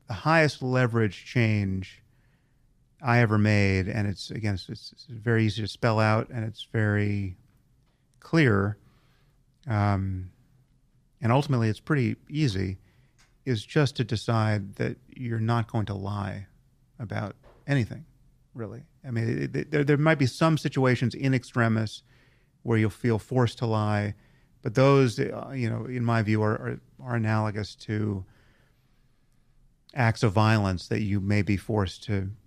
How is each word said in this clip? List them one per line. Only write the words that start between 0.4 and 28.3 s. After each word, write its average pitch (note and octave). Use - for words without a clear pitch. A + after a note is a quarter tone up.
leverage A#2+
change G2+
I A#2+
ever A2
made, G2+
and G#2
it's, F#2+
again, G#2+
it's, -
it's -
very A2+
easy G#2+
to G#2
spell A2
out, A2
and A2+
it's A2
very G#2
clear, G#2
um, G2
and A2+
ultimately B2+
it's G#2+
pretty B2
easy, G2
is A#2
just D3
to B2+
decide G#2+
that -
you're A#2
not A2+
going G#2+
to G#2
lie G2+
about G#2
anything, C#3
really. A2+
I C3
mean, A2+
it, C3+
it, -
there, D3
there C#3+
might D#3
be C3+
some D#3+
situations C3
in C3+
extremis A2+
where A#2
you'll A2
feel A#2
forced B2
to -
lie, G#2+
but G#2+
those, C3+
uh, A#2+
you B2
know, A2+
in B2
my A#2
view, G#2+
are, G#2+
are, A#2+
are B2
analogous G#2+
to G#2+